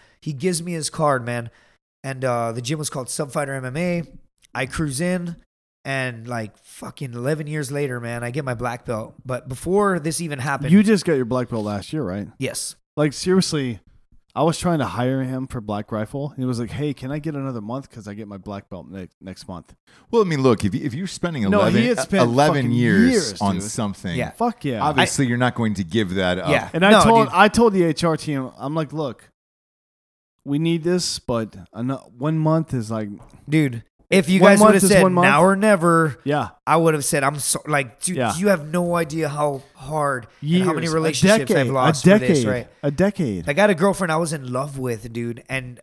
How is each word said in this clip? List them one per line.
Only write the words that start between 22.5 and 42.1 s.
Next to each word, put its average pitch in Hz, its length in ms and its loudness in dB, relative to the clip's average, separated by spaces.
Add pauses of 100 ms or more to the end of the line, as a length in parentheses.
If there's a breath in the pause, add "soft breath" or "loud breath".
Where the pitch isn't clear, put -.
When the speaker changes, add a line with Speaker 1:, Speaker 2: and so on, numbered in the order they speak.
Speaker 2:
fucking 117 100 0
Speaker 3:
years 175 380 4
Speaker 2:
years, 139 300 0
Speaker 3:
on 98 140 0
Speaker 2:
dude. 92 80 -4
Speaker 3:
something, 101 500 -6
Speaker 1:
Yeah. 113 180 -4
Speaker 2:
Fuck 226 340 -4
yeah. 117 180 -4
Speaker 3:
obviously 156 420 0
Speaker 1:
I 120 40 0
Speaker 3:
you're 120 80 0
not 123 180 2
going 110 200 -2
to 95 100 -2
give 92 300 0
that 92 240 2
up. - 100 -4
Speaker 1:
Yeah. 123 240 0
Speaker 2:
And 185 120 2
I 208 60 6
Speaker 1:
No, 208 100 8
Speaker 2:
told, 226 260 6
Speaker 1:
dude. - 60 -8
Speaker 2:
I 190 140 6
told 226 260 4
the 185 100 2
H 165 200 0
R 160 140 0
team, 135 400 -6
I'm 139 180 -8
like, 151 160 -4
"Look, 143 380 -8 (1120)
we 143 160 -2
need 165 240 0
this, 180 360 -2
but 113 360 -6 (180)
ano-, 127 440 -6
one 156 200 -2
month 156 360 0
is 113 180 -4
like" 110 180 -4 (400)
Speaker 1:
Dude, 143 340 0 (280)
if 185 180 4
you 185 100 4
Speaker 2:
One 202 120 10
Speaker 1:
guys 202 80 8
would 214 60 8
Speaker 2:
month 214 100 10
Speaker 1:
have 190 80 4
Speaker 2:
is 190 60 6
Speaker 1:
said 190 140 8
Speaker 2:
one 185 100 4
month? 175 120 4
Speaker 1:
"now 143 180 6
or 196 120 6
never," 170 680 2
Speaker 2:
Yeah. 139 260 0 (180)
Speaker 1:
I 151 100 4
would 165 160 4
have 147 100 -2
said, 147 200 0
"I'm 143 160 0
so," - 280 -2
like, 143 340 -2
dude, 180 160 -4
Speaker 2:
Yeah. 120 200 0
Speaker 1:
you 202 120 2
have 156 220 0
no 175 240 0
idea 160 340 -2
how 147 340 -4 (100)
hard 139 540 -4 (140 soft breath)
and 170 220 2
how 175 100 2
many 160 120 -2
Speaker 2:
Years. 160 80 -2
A - 20 0
Speaker 1:
relationships 160 460 2
I've 127 60 -4
Speaker 2:
decade. 131 260 2
Speaker 1:
lost 139 320 2
Speaker 2:
A 180 60 8